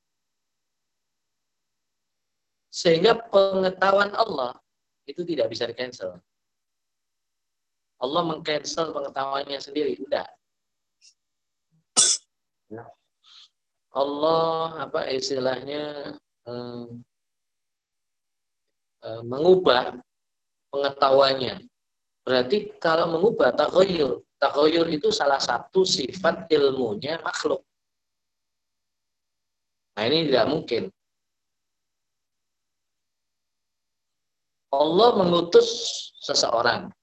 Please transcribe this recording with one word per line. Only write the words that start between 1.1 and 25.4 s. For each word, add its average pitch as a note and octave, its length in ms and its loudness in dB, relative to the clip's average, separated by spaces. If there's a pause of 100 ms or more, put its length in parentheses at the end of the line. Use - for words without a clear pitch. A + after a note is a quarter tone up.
Sehingga F3+ 460 4 (120)
pengetahuan G3 840 2
Allah C#3 420 -2 (480)
itu C#3+ 220 -10
tidak B2 240 -2
bisa A#2 160 -6
di-cancel. A2+ 500 -10 (1800)
Allah C#3+ 240 -2
meng-cancel D#3 640 -6
pengetahuannya C#3 720 -8
sendiri, C#3 400 -4
tidak. - 280 -6 (3500)
Allah, D#3+ 960 -2
apa D#3 240 -4
istilahnya, C#3 1040 -6 (320)
eh, A#2+ 400 -12 (2250)
eh, A2+ 240 -12
mengubah D3+ 720 2 (720)
pengetahuannya. C3+ 960 0 (560)
Berarti B2+ 560 0
kalau E3 320 0
mengubah, F3+ 400 2
taghayyur. E3 720 0 (180)
Taghayyur D#3 480 2
itu D3+ 240 0
salah C#3+ 240 0
satu C3+ 480 0